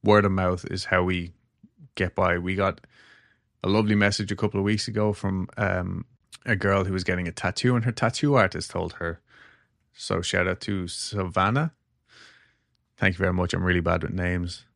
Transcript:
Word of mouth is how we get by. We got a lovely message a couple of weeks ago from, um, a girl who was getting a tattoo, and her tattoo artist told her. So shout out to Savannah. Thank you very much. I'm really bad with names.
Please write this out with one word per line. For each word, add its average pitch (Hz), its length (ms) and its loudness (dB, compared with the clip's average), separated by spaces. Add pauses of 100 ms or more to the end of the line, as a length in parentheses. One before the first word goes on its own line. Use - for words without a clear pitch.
Word 104 220 8
of 95 80 4
mouth 90 320 0
is - 220 -6
how 92 180 2
we 90 280 -2 (640)
get 92 200 -2
by. 87 240 2
We 92 160 -2
got 98 260 0 (800)
a - 60 -2
lovely 107 260 4
message 101 380 2
a 95 40 -4
couple 104 220 -2
of 98 60 0
weeks 104 240 0
ago 107 240 0
from, 95 440 -4
um, 92 500 -2 (400)
a 110 100 0
girl 98 280 2
who 95 80 -2
was 92 120 -4
getting 90 240 -2
a 85 40 -8
tattoo, 123 440 0
and 117 80 0
her 120 80 0
tattoo 139 420 0
artist 98 360 2
told 85 240 -4
her. 85 260 -6 (720)
So - 300 -4
shout 92 260 0
out 92 140 -4
to 95 260 -4
Savannah. 101 840 -2 (1200)
Thank 95 180 2
you 85 40 -10
very 92 160 2
much. 90 180 0
I'm 87 100 -2
really 90 180 2
bad 85 220 0
with 82 100 -6
names. 87 520 -4 (120)